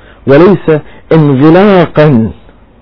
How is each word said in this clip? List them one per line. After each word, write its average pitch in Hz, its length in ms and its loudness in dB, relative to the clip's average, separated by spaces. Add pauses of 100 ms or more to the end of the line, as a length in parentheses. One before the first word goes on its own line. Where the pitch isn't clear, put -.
(260)
وليس 156 540 0 (320)
انغلاقاً 151 1160 0 (520)